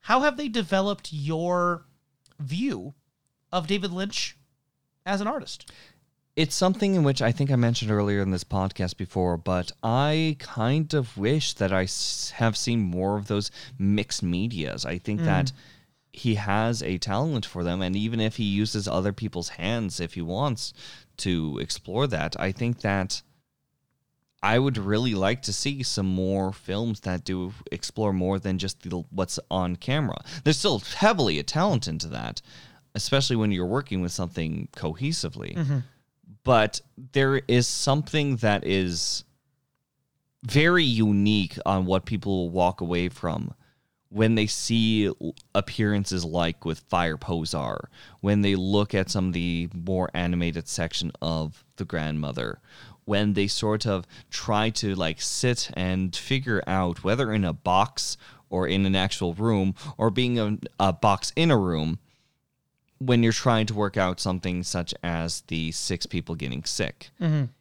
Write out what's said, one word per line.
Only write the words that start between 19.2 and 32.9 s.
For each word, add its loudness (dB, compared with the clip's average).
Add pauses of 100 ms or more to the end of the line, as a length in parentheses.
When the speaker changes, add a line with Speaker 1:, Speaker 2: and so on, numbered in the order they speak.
Speaker 2:
hands, -4
if -6
he -6
wants -4 (460)
to 0
explore -4
that, -4
I -2
think -4
that -2 (1160)
I 4
would 2
really 2
like 2
to -6
see -4
some -2
more 0
films -4
that -4
do -4 (200)
explore -2
more 2
than -2
just -6
the, -4 (120)
what's -4 (100)
on 0
camera. -2 (260)
There's 4
still 2
heavily 2
a -4
talent 0
into -6
that, -8 (540)